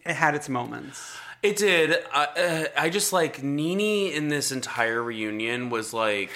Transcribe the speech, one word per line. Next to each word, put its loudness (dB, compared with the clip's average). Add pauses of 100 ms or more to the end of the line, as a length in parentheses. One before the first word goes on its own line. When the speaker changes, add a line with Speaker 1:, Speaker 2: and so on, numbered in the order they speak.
Speaker 1:
it -2
had 4
its -4
moments. -6 (280)
Speaker 2:
It 4
did. 6 (160)
I, 4
uh, 0 (160)
I 4
just, 0
like, 2
Nene 0
in -2
this 0
entire -2
reunion -4
was -4
like, 0